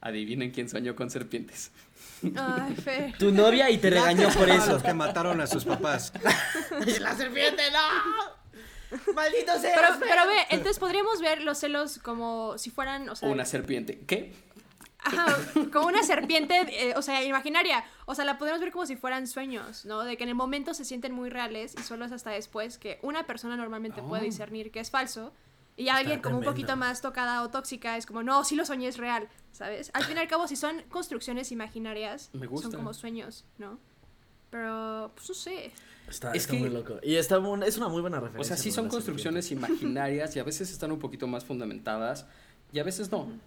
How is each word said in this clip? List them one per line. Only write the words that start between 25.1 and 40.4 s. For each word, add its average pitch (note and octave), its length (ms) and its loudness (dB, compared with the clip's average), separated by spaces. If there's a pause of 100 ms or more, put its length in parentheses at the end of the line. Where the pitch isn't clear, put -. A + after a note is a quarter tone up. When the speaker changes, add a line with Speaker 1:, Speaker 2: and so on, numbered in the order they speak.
Speaker 2:
Y B3+ 120 -2
Speaker 3:
Está C4 100 4
Speaker 2:
alguien C4+ 220 0
como B3 160 -2
un B3 60 0
Speaker 3:
tremendo. C#4+ 200 0
Speaker 2:
poquito C4+ 160 -2
más B3 240 -2
tocada B3 400 -2
o A#3 80 -4
tóxica A#3+ 480 -6
es A#3 80 -10
como, A3 160 -8
"No, C4+ 220 4
sí D4 100 0
lo D#4 100 2
soñé, C4 240 -4
es A#3+ 80 -8
real", A#3 320 -4 (240)
¿sabes? G#3+ 400 -8
Al C#4+ 120 0
fin D#4 120 -4
y E4+ 40 0
al E4 80 0
cabo, E4 200 2
si C#4 80 -4
son D#4 320 -4
construcciones B3+ 640 -6
imaginarias, A3 800 -8
Speaker 1:
Me C3 140 -10
gusta. D3 240 -6
Speaker 2:
son G#3+ 80 -8
como G#3+ 160 -8
sueños, A3+ 500 -12 (140)
¿no? G#3+ 200 -14 (720)
Pero, A3 640 -6
pues, - 120 -18
no F#4+ 60 -8
sé. - 380 -10 (360)
Speaker 3:
Está, - 220 -8
Speaker 1:
Es E3 140 0
Speaker 3:
está - 100 -4
Speaker 1:
que B2+ 60 2
Speaker 3:
muy B2+ 100 0
loco. A#2 320 -6
Y D#3 140 2
está E3 240 4
un, G3+ 220 -2
es G#3+ 140 0
una A3+ 120 -2
muy E3 120 -2
buena E3+ 200 -2
referencia A2+ 200 -8
Speaker 1:
O C#3+ 40 -2
sea, F3 120 -2
sí - 120 -2
Speaker 3:
lo G#3 40 -2
de - 40 -2
Speaker 1:
son A3+ 80 0
Speaker 3:
la G#3+ 60 -4
Speaker 1:
construcciones F3 560 -4
Speaker 3:
serpiente. C3 280 -2
Speaker 1:
imaginarias C#3+ 600 -2
y - 20 -4
a B2 60 -4